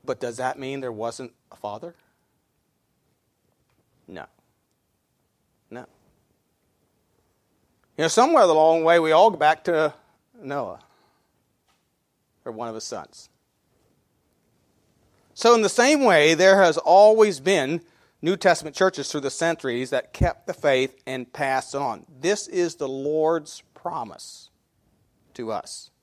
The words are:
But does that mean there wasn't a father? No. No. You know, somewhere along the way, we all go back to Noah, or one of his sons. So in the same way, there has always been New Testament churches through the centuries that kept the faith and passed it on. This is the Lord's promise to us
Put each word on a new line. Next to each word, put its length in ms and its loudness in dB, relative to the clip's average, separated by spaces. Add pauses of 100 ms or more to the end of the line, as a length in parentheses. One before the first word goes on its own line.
But 160 -8
does 200 -10
that 200 -6
mean 220 -10
there 100 -10
wasn't 420 -12 (200)
a 40 -20
father? 380 -14 (2250)
No. 160 -18 (1500)
No. 160 -18 (2000)
You 80 -2
know, 40 0
somewhere 360 4
along 360 4
the 60 -2
way, 120 6
we 140 0
all 180 6
go 60 -12
back 280 0
to 280 -2 (480)
Noah, 400 -10 (1600)
or 80 -12
one 160 -12
of 60 -12
his 100 -14
sons. 440 -16 (2000)
So 200 4
in 80 2
the 60 0
same 340 2
way, 320 4
there 260 6
has 160 4
always 640 4
been 440 -2 (380)
New 160 -2
Testament 380 0
churches 380 -2
through 80 -6
the 100 -6
centuries 600 -6
that 220 -6
kept 340 -4
the 80 -10
faith 520 -2
and 260 -14
passed 420 -6
it 60 -6
on. 240 -8 (160)
This 280 -4
is 280 -6
the 120 -8
Lord's 720 -4 (120)
promise 760 -14 (840)
to 180 -10
us 380 -12 (120)